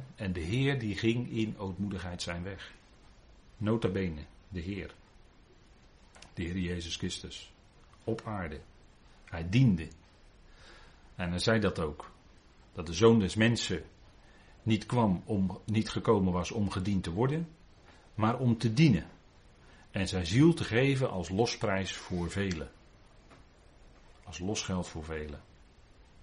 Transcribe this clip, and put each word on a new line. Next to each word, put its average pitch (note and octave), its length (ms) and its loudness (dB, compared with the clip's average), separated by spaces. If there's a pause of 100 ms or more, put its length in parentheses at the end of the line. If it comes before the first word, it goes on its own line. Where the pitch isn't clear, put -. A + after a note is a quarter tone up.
(160)
En F#2+ 180 -4
de F2+ 60 -4
Heer B2+ 400 0
die G#2 160 -2
ging A#2 360 0
in A2 260 -2
ootmoedigheid F#2 640 -6
zijn F2 220 -6
weg. F#2+ 300 -12 (840)
Nota A2+ 300 0
bene, F#2 340 -2 (280)
de F#2 100 -8
Heer. F2 340 -8 (1400)
De F#2+ 100 -6
Heer F2 140 -4
Jezus F2 380 -4
Christus. - 580 -8 (500)
Op - 220 -4
aarde. F2 340 -6 (640)
Hij E2 240 -6
diende. F#2+ 380 6 (1300)
En F2 140 -4
hij F2 100 -2
zei A2 200 4
dat F#2+ 200 0
ook. D2+ 320 -6 (640)
Dat F2 120 -8
de E2+ 80 -8
Zoon A2+ 260 8
des F#2 160 2
Mensen G#2+ 480 2 (800)
niet G#2+ 220 2
kwam G#2+ 400 2
om, F#2+ 400 -2
niet A2 240 0
gekomen F#2+ 440 2
was F2 180 -2
om G2+ 180 -2
gediend F#2 340 -2
te E2+ 80 -6
worden, C#3 360 -2 (680)
maar A2 240 0
om A#2+ 180 2
te A#2 160 0
dienen. A#2 340 6 (840)
En F#2+ 160 -2
zijn F2+ 180 -2
ziel C#3 280 6
te E3 100 -4
geven C3 460 2
als F2 200 -4
losprijs F#2+ 640 0
voor F2 380 -4
velen. F2 400 -4 (1500)
Als - 160 -14
losgeld F#2 480 -2
voor E2 160 -10
velen. D2+ 380 -8 (800)